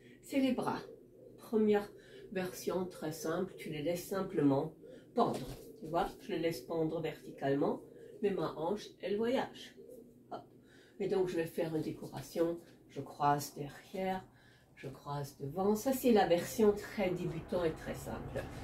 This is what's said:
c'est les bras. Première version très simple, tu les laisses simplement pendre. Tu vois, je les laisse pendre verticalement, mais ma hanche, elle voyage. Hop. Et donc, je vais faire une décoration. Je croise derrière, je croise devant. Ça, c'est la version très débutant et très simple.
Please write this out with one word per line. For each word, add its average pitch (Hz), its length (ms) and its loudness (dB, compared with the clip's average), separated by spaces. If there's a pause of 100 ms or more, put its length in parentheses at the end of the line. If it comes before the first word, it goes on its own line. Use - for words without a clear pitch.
(220)
c'est 277 180 0
les 262 120 4
bras. - 280 -2 (560)
Première 208 540 4 (420)
version 180 540 -2
très 156 260 -6
simple, 175 440 -4
tu - 120 -10
les 151 140 -6
laisses 175 240 -2
simplement 160 680 4 (400)
pendre. - 320 2 (340)
Tu 160 60 -8
vois, 170 220 0 (120)
je - 80 -12
les 175 100 0
laisse 165 220 0
pendre 160 400 0
verticalement, 147 800 0 (420)
mais 196 80 4
ma 160 260 0
hanche, 175 300 -2 (140)
elle 196 160 0
voyage. - 580 -2 (560)
Hop. - 120 -10 (560)
Et 190 100 0
donc, 185 200 4
je - 80 -2
vais 165 100 2
faire 160 280 -2
une 156 80 2
décoration. - 760 -2 (300)
Je 143 120 -10
croise 143 540 0
derrière, 185 680 -6 (500)
je - 140 -12
croise 143 500 -8
devant. 190 380 2
Ça, 262 160 2
c'est 254 200 6
la 196 140 8
version 190 460 6
très 196 380 -2
débutant 170 540 -2
et 160 80 2
très - 220 -8
simple. - 480 -6 (220)